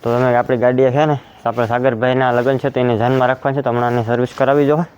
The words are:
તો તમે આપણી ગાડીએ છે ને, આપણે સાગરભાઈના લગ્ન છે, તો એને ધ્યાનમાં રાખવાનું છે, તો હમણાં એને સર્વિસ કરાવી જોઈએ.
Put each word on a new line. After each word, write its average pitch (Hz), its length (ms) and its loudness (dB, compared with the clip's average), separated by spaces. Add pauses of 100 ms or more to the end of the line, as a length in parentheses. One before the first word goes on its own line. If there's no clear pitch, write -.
તો 120 160 -2
તમે 127 180 2
આપણી 123 220 0
ગાડીએ 127 340 2
છે 143 140 2
ને, 143 140 -2 (260)
આપણે 117 220 -2
સાગરભાઈના 127 640 0
લગ્ન 123 260 0
છે, 139 120 -2
તો 131 100 -4
એને 123 160 2
ધ્યાનમાં 123 320 0
રાખવાનું 131 300 -2
છે, 139 60 -4
તો 127 60 -2
હમણાં 120 240 -2
એને 120 100 0
સર્વિસ 120 300 -2
કરાવી 139 320 2
જોઈએ. 151 200 0 (120)